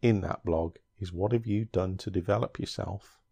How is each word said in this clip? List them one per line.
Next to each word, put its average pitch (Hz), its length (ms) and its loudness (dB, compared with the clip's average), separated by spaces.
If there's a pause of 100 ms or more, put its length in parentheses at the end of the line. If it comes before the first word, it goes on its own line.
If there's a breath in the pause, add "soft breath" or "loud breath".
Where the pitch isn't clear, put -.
in 110 220 6
that - 240 -4
blog 82 300 0 (220)
is, 90 140 -8
what 95 200 0
have 117 140 0
you 107 200 0
done 92 320 -2
to - 120 -6
develop 98 480 0
yourself - 600 -8 (120)